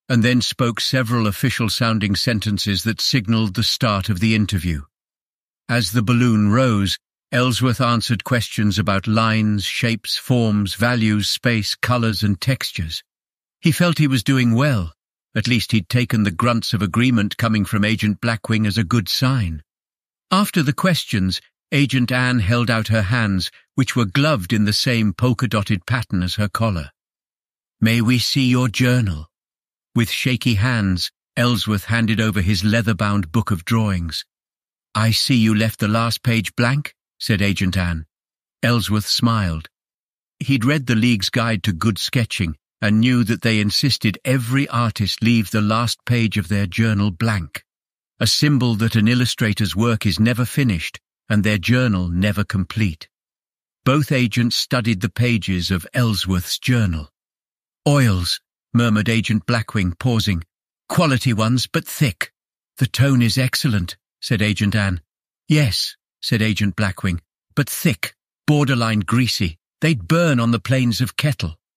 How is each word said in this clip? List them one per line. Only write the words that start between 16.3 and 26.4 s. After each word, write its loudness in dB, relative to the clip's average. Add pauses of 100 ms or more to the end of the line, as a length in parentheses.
grunts -2
of 0
agreement 0
coming 0
from 0
Agent 0
Blackwing -2
as 0
a 0
good 0
sign. -2 (720)
After 0
the 0
questions, 0 (320)
Agent 2
Ann 2
held 0
out 0
her 2
hands, 0 (220)
which -2
were 2
gloved 0
in 2
the 2
same 0
polka-dotted 0
pattern -2
as -4
her -2